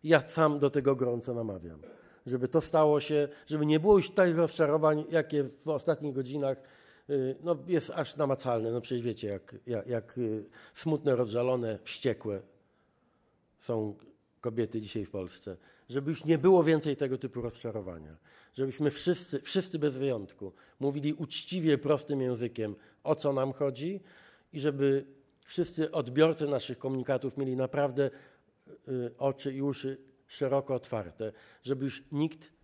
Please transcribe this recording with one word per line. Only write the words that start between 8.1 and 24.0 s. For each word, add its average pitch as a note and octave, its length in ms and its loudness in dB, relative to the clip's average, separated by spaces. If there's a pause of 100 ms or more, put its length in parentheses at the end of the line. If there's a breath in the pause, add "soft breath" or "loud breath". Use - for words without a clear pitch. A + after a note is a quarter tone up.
namacalne. B2+ 560 0
No, A#2+ 100 -2
przecież A#2+ 220 -4
wiecie, A2 240 -4
jak, G2+ 280 -8 (120)
jak, A2 200 -4
jak, A#2 300 -4
y, A2 280 -2 (280 loud breath)
smutne, D3 420 2
rozżalone, A#2+ 680 0
wściekłe G#2+ 580 -4 (1160)
są G#2+ 360 -4 (460)
kobiety A2+ 400 -2
dzisiaj G#2 240 -8
w - 60 -18
Polsce. F#2 460 -10 (320 soft breath)
Żeby C#3 200 -4
już D#3 160 -6
nie D#3+ 120 4
było F3 260 6
więcej D3+ 320 2
tego C3 220 -2
typu B2 240 -8
rozczarowania. F#2 720 -10 (380 soft breath)
Żebyśmy C3+ 380 0
wszyscy, E3+ 500 -2
wszyscy F#3 380 -4
bez C#3+ 160 0
wyjątku A2 580 -4 (260 soft breath)
mówili C#3+ 340 0
uczciwie, D#3 640 0
prostym C#3+ 440 0
językiem, A#2 540 -2 (280 soft breath)
o D3+ 120 2
co C#3+ 180 -2
nam C3+ 200 0
chodzi D3 480 -4 (520 loud breath)